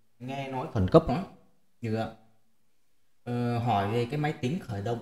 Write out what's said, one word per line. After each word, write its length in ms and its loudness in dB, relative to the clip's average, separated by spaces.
nghe 320 -6
nói 220 -4
khẩn 140 2
cấp 200 8
lắm. 160 0
Được 140 -2
ạ. 120 -2
Ờ, 340 -2
hỏi 340 2
về 140 2
cái 140 -4
máy 140 0
tính 260 -2
khởi 220 -8
động 200 -2